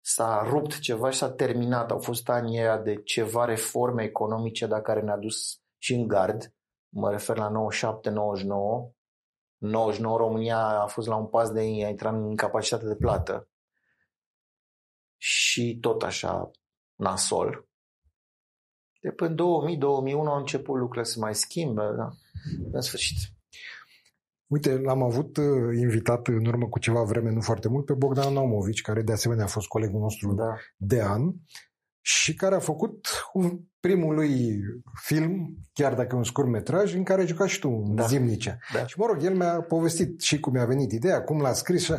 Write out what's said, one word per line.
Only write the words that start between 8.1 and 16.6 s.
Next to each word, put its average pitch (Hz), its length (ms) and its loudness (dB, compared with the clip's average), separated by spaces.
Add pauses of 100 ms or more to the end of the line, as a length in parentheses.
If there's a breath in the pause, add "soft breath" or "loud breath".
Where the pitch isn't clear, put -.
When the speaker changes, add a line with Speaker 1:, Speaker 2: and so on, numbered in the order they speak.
Speaker 1:
nouăzeci 104 320 -2
și 98 60 -4
nouă. 104 420 -2 (680)
Nouăzeci 110 380 0
și 101 60 -6
nouă 113 160 0
România 113 420 0
a 107 280 2
fost 110 220 -6
la 110 80 0
un 110 100 -4
pas 117 240 2
de 110 100 -2
a 110 40 2 (240)
intra 107 220 -4
în 107 200 -2
incapacitate 110 560 -2
de 107 100 -2
plată. 98 520 -2 (1700)
Și - 640 0
tot 113 220 0
așa, 90 480 -4 (440)